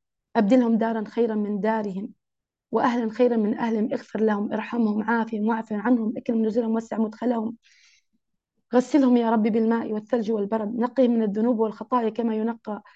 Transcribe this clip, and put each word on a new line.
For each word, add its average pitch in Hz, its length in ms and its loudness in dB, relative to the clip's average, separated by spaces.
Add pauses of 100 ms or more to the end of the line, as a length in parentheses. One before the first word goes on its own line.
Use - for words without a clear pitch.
(360)
أبدلهم 233 420 4
داراً 226 260 0
خيراً 226 300 -2
من 208 260 -2
دارهم 208 480 -4 (640)
وأهلاً 233 400 0
خيراً 240 260 2
من 214 220 2
أهلهم، 226 340 -2
اغفر - 280 -6
لهم، 214 320 0
ارحمهم، 214 500 -2
عافهم، 220 460 -2
واعف 226 240 -4
عنهم، 220 440 0
اكرم 226 300 -2
نزلهم، 220 300 0
وسع 226 220 -6
مدخلهم، 226 580 -2 (1160)
غسلهم 254 420 4
يا 233 140 2
رب 220 120 2
بالماء 226 500 0
والثلج 214 400 -2
والبرد، 208 440 -4
نقهم 240 340 2
من 226 120 2
الذنوب 220 360 0
والخطايا 226 520 -2
كما 226 240 -2
ينقى 220 480 -6 (140)